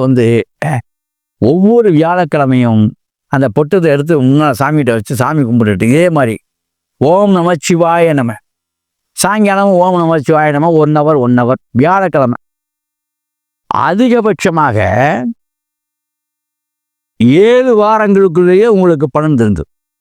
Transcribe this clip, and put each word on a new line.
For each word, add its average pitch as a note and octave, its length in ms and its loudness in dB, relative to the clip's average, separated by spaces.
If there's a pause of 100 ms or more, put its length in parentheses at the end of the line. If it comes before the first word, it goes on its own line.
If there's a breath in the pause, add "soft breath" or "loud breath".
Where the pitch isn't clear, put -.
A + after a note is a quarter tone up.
வந்து, B2+ 260 0 (380)
அ, D3+ 80 -4 (680)
ஒவ்வொரு G3+ 480 2 (100)
வியாழக்கிழமையும் C#3+ 840 0 (500)
அந்த C3+ 160 0
பொட்டத்தை D#3 460 -2
எடுத்து D3 280 -2
முன்னால C#3 360 0
சாமிகிட்ட C#3 340 -2
வச்சு A2+ 240 -6
சாமி C#3+ 260 -2
கும்பிட்டுட்டு, A2+ 480 0
இதே D#3+ 200 2
மாதிரி C3+ 240 -2 (680)
"ஓம் F#3+ 360 2
நமச்சிவாய E3+ 840 0
நம", A#2 120 -6 (840)
சாயங்காலம் G3+ 640 0
"ஓம் F3+ 200 0
நமச்சிவாய D#3 560 0
நம", D#3 160 0
ஒன் D3+ 260 2
ஹவர், D3 260 0
ஒன் B2 160 0
ஹவர், B2 200 -4 (200)
வியாழக்கிழமை. D#3 580 -2 (1300)
அதிகபட்சமாக F3 1080 -2 (2750)
ஏழு B3 280 2 (100)
வாரங்களுக்குள்ளேயே G3 840 2
உங்களுக்கு F3+ 480 2
பலன் D3+ 260 0
தெரிந்து G#2 240 -2 (360)